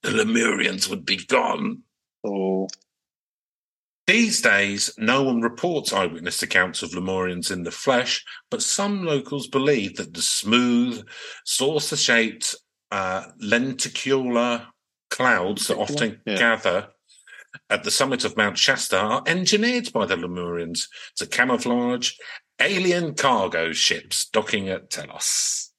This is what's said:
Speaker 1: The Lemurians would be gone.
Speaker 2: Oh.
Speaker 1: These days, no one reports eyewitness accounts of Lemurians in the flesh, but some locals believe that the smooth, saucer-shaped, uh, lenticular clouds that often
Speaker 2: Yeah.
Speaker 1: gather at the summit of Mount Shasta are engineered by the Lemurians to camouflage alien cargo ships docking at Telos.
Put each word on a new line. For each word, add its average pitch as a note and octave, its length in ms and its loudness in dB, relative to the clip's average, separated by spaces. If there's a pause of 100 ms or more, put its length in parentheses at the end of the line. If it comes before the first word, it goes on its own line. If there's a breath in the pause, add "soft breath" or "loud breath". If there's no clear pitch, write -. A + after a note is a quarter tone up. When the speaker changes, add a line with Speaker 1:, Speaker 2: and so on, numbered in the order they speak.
Speaker 1:
The - 80 -2
Lemurians A2 800 2
would D2+ 160 -8
be G2+ 100 -2
gone. A#2+ 640 0 (440)
Speaker 2:
Oh. F#2+ 420 0 (1400)
Speaker 1:
These G#3+ 360 4
days, G2+ 560 2
no A#2+ 240 4
one B2 180 2
reports C#3+ 540 -2
eyewitness E2+ 480 -2
accounts F2+ 400 2
of E2 80 -8
Lemurians F2+ 600 -2
in F#2 120 -4
the E2 80 -6
flesh, - 520 0 (280 loud breath)
but A2+ 120 -4
some G3+ 420 0
locals C#3+ 420 -2
believe C3 500 0
that E2 160 -10
the E2+ 80 -8
smooth, A#2+ 840 2 (440 loud breath)
saucer-shaped, C3 1080 0 (360)
uh, F#2+ 340 -2 (160)
lenticular A#2+ 1300 0 (420)
clouds G#2 600 2
that - 100 0
often A#2 480 -2
Speaker 2:
Yeah. G#2 100 -2
Speaker 1:
gather G#2 520 2 (800 loud breath)
at - 140 0
the - 60 -2
summit - 360 0
of - 100 -4
Mount G#2 220 2
Shasta - 420 2
are A2 260 0
engineered G#3+ 680 0
by G#2+ 100 2
the F#2 120 0
Lemurians F2 720 -6 (280 loud breath)
to - 100 -6
camouflage B2 840 0 (480 loud breath)
alien F3 540 2
cargo F2+ 580 2
ships - 560 0
docking G#2 400 0
at F#2 220 -6
Telos. - 880 -4